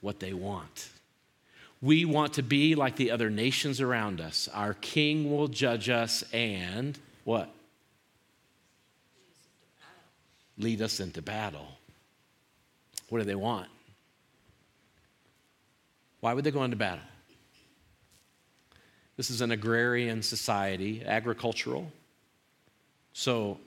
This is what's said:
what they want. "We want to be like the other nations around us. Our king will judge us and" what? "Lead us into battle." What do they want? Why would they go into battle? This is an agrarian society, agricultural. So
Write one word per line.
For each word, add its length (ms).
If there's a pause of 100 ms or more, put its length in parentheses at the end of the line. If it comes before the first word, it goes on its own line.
what 180
they 140
want. 560 (920)
"We 260
want 300
to 80
be 300
like 220
the 160
other 180
nations 500
around 400
us. 280
Our 260
king 560
will 180
judge 420
us 340 (100)
and" 640 (260)
what? 300 (3000)
"Lead 240
us 180
into 220
battle." 560 (1300)
What 100
do 60
they 100
want? 340 (2500)
Why 140
would 100
they 80
go 120
into 140
battle? 280 (2000)
This 120
is 120
an 100
agrarian 720
society, 800
agricultural. 880 (1200)
So 540